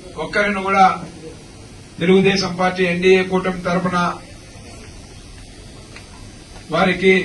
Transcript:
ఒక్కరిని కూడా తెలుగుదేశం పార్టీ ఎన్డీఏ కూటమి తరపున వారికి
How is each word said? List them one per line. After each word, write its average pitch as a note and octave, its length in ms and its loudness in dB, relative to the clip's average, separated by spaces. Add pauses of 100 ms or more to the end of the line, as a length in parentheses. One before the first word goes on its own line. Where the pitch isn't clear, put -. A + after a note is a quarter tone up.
(240)
ఒక్కరిని G3+ 440 -2
కూడా G3 180 6 (1120)
తెలుగుదేశం F#3+ 600 4
పార్టీ F#3 240 0 (100)
ఎన్డీఏ F#3 280 4 (100)
కూటమి F#3 360 -2
తరపున F3 300 0 (2750)
వారికి F#3 400 2 (120)